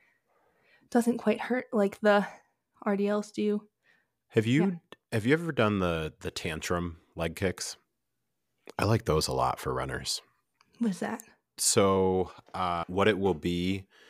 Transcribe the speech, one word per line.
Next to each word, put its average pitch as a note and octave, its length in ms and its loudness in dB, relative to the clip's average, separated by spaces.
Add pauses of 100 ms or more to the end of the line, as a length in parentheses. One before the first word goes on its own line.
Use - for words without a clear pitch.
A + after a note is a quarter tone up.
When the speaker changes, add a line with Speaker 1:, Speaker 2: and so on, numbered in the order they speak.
(880)
Speaker 1:
doesn't A#3+ 280 2
quite G#3+ 220 0
hurt - 320 -4
like G3+ 300 0
the G3+ 260 4 (560)
R G3+ 140 0
D G3+ 100 0
Ls G#3 240 -2
do. G#3 360 -2 (640)
Speaker 2:
Have A2 160 2
you, C3+ 180 4
Speaker 1:
Yeah. F#3+ 120 0 (380)
Speaker 2:
have G#2+ 120 0
you C3 80 4
ever E3 180 0
done G#2 280 2
the, E2 400 0
the F#2 100 -8
tantrum E2+ 680 -4 (180)
leg E2 200 -4
kicks? - 420 -4 (1000)
I - 80 0
like G#2+ 200 2
those D#2 220 2
a - 60 -4
lot - 260 -2
for - 140 -4
runners. B2+ 480 -6 (580)
Speaker 1:
What's G#3+ 200 -2
that? G#3+ 240 -6 (340)
Speaker 2:
So, F#2+ 760 2 (220)
uh, F2 340 -2
what G2 200 2
it G2 120 4
will F#2+ 160 2
be F2 500 -2 (240)